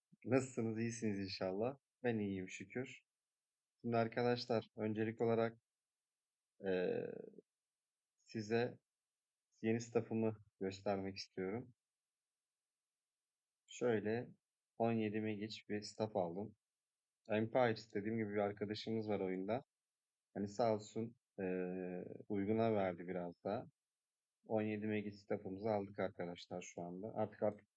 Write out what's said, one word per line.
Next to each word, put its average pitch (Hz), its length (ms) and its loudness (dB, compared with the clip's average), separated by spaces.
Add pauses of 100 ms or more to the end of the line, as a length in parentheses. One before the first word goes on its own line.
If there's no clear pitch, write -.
(260)
Nasılsınız? 113 540 2
İyisiniz 113 400 0
inşallah. 98 580 -2 (260)
Ben 117 140 2
iyiyim 98 320 -2
şükür. - 540 -8 (800)
Şimdi 117 160 2
arkadaşlar 120 800 2
öncelik 110 460 0
olarak, 113 360 4 (1080)
ee, 92 400 2 (1200)
size 117 520 0 (840)
yeni 113 200 2
staff'ımı 113 560 0 (220)
göstermek 95 580 -2
istiyorum. 107 560 -4 (1900)
Şöyle 110 600 2 (480)
on 117 140 4
yedi 110 300 2
megiç 110 480 -4
bir 104 120 -2
staff 110 340 -4
aldım. 95 400 -2 (720)
Empires 113 640 2
dediğim 107 240 -2
gibi 104 160 -2
bir 104 40 2
arkadaşımız 107 720 -2
var 101 100 2
oyunda. 95 440 0 (720)
Hani 101 140 -2
sağ 110 260 4
olsun, 113 420 -4 (240)
ee, 92 640 -2 (260)
uyguna 110 440 2
verdi 90 340 0
biraz 87 360 -6
da. 101 260 -4 (760)
On 110 160 2
yedi 107 260 -2
megiç 104 280 0
staff'ımızı 101 540 -4
aldık 101 300 -2
arkadaşlar 90 600 -4
şu - 200 -10
anda. 92 320 -8
Artık, 107 300 -2
artık 107 340 0